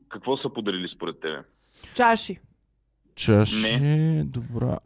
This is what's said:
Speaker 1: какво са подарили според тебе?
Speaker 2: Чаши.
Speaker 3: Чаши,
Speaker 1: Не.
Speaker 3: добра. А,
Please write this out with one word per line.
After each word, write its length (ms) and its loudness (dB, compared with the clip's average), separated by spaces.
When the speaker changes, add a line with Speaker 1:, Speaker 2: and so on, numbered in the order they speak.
Speaker 1:
какво 280 -4
са 120 -4
подарили 400 -4
според 300 -10
тебе? 180 -6
Speaker 2:
Чаши. 440 0
Speaker 3:
Чаши, 640 4
Speaker 1:
Не. 460 2
Speaker 3:
добра. 400 -6
А, 200 -2